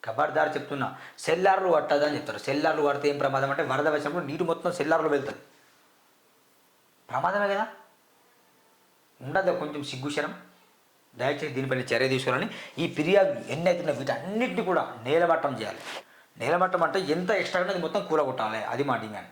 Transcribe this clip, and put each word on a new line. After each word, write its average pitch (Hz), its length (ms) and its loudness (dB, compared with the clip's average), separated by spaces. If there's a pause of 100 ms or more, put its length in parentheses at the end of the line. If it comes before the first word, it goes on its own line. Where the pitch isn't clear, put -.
ఖబర్దార్ 151 500 0
చెప్తున్నా, 139 420 -6 (220)
సెల్లార్లు 190 500 4
పట్టదని 147 460 4
చెప్తారు. 107 220 -6
సెల్లార్లు 151 500 2
పడితే 143 220 2
ఏం 143 80 0
ప్రమాదం 139 340 2
అంటే 156 120 0
వరద 139 240 2
వచ్చినప్పుడు 151 360 0
నీరు 151 200 -4
మొత్తం 165 280 0
సెల్లార్లో 160 380 2
వెళ్తుంది. 143 280 0 (1700)
ప్రమాదమే 190 380 0
కదా? 202 200 0 (1500)
ఉండదు 170 380 0
కొంచెం 147 240 -6
సిగ్గుశరం? 143 560 -6 (760)
దయచేసి 143 320 -2
దీనిపైన 131 320 -2
చర్య 123 280 0
తీసుకోవాలని, 131 420 0 (300)
ఈ 170 140 -2
ఫిర్యాదులు 185 580 2
ఎన్ని 165 180 0
అవుతున్నాయో 151 300 0
వీటన్నిటిని 180 640 -2
కూడా 175 400 0
నేలమట్టం 151 560 2
చేయాలి. 104 180 -6 (600)
నేలమట్టం 175 460 2
అంటే 160 160 2
ఎంత 180 320 0
ఎక్స్ట్రా 185 300 0
ఉంటే 190 120 -2
అది 180 80 -2
మొత్తం 196 240 -2
కూలగొట్టాలి, 123 580 0
అది 120 200 -2
మా 131 120 2
డిమాండ్. 107 360 -8